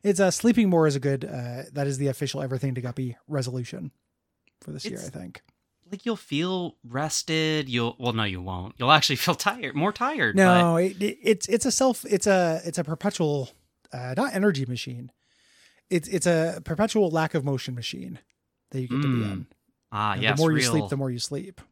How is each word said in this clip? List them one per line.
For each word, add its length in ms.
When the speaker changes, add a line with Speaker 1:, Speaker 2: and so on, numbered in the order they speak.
Speaker 1:
It's, 160
uh, 120
sleeping 380
more 180
is 80
a 40
good, 260
uh, 380
that 140
is 100
the 100
official 340
Everything 340
to 60
Guppy 360
resolution 640
for 100
this 140
year, 140
Speaker 2:
It's 80
Speaker 1:
I 40
think. 300
Speaker 2:
like, 160
you'll 120
feel 680
rested. 840
You'll, 300
well, 140
no, 100
you 180
won't. 360
You'll 140
actually 240
<laughs> 100
feel 100
tired, 400
more 180
tired, 420
Speaker 1:
No, 380
Speaker 2:
but 100
Speaker 1:
it, 180
it, 220
it's, 240
it's 180
a 60
self, 340
it's 220
a, 380
it's 120
a 60
perpetual, 680
uh, 240
not 180
energy 300
machine. 460
It's, 200
it's 180
a 380
perpetual 440
lack 240
of 120
motion 300
machine 440
that 100
you 80
get 120
to 60
be 0
Speaker 2:
Mm. 80
Speaker 1:
in. 160
Speaker 2:
Ah, 220
Speaker 1:
And 100
Speaker 2:
yes, 140
Speaker 1:
the 60
more 80
you 60
Speaker 2:
real, 140
Speaker 1:
sleep, 180
the 80
more 140
you 80
sleep. 420